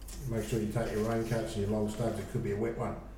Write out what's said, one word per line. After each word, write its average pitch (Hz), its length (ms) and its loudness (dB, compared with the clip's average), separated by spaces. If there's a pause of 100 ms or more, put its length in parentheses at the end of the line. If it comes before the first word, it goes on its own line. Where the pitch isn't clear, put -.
(280)
"Make 113 200 0
sure 117 100 2
you 104 140 0
take 113 200 2
your 107 120 2
raincoats 113 520 2
and 101 120 2
your 107 100 4
long 104 100 4
studs, 107 300 0
it 98 140 -6
could - 100 0
be 101 100 0
a 101 40 0
wet 117 220 0
one." 113 100 -2 (280)